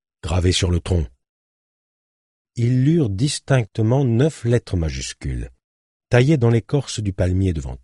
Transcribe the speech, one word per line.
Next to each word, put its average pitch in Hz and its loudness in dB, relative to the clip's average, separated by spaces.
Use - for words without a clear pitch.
gravé 90 0
sur 87 0
le 87 0
tronc. 85 -2
Ils 127 0
lurent 151 2
distinctement 120 0
neuf 127 0
lettres 117 -2
majuscules, 65 -6
taillées 131 4
dans 117 2
l'écorce 117 -2
du 101 -4
palmier 92 0
devant 65 -8